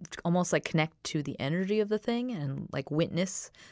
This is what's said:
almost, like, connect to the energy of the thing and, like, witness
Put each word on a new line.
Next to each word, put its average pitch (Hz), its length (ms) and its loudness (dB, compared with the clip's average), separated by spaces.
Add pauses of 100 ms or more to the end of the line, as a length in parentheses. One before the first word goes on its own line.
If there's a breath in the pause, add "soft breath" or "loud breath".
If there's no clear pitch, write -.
(240)
almost, 175 280 2
like, 151 120 4
connect - 380 0
to 151 200 -2
the 139 180 -6
energy 185 400 2
of 208 80 0
the 214 100 2
thing 240 320 -2
and, 143 420 -4
like, 139 180 -4
witness 165 600 0 (220 loud breath)